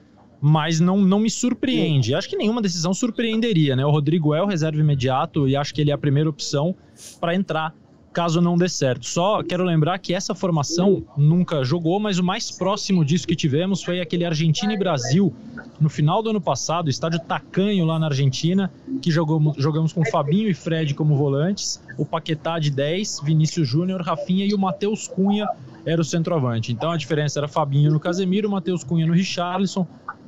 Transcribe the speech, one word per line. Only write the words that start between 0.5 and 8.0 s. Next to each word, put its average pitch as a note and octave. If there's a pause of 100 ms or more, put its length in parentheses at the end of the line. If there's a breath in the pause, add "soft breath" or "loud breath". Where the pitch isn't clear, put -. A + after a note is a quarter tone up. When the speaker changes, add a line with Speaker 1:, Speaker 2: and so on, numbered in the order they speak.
Speaker 1:
não, F#3
não G3
me A3+
surpreende. F3
Speaker 2:
Sim. B2+
Speaker 1:
Acho F3
que G4+
nenhuma A#3+
decisão F3
surpreenderia, A3
né? C3+
O D3+
Rodrigo D3+
é D#3+
o G3+
reserva D#3
imediato C#3+
e C3
acho C#3+
que -
ele D3
é -
a C#3+
primeira D3
opção D3+ (460 loud breath)
pra E3+
entrar, D#3+ (400)